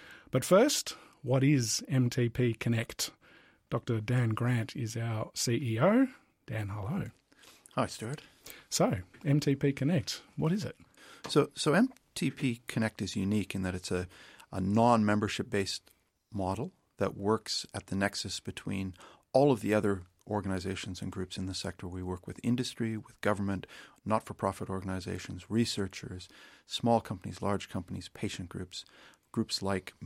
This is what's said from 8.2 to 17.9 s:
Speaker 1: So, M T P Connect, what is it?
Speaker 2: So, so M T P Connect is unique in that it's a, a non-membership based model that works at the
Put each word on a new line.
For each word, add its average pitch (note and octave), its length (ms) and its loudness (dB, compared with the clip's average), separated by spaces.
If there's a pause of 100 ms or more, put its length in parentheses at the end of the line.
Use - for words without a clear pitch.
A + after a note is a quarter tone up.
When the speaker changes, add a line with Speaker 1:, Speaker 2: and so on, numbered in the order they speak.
Speaker 1:
So, B2+ 300 2 (260)
M D3 140 4
T C#3+ 160 2
P C#3 180 2
Connect, C#3+ 500 0 (140)
what D3 140 0
is F#3 140 -2
it? - 120 -8 (520)
Speaker 2:
So, C#3+ 260 4
so D3 200 2
M B3 160 6 (260)
T C#3+ 160 0
P A#2+ 340 -2
Connect A2 340 -2
is G2+ 140 -4
unique G2+ 400 0
in G2 80 -2
that F#2 140 -2
it's - 160 -6
a, F2+ 160 0 (420)
a F#2+ 100 -4
non-membership G#2+ 880 4
based - 440 -2 (400)
model G2 400 -2 (260)
that G2+ 180 0
works G#2 560 0
at G#2 140 -8
the F#2+ 100 -4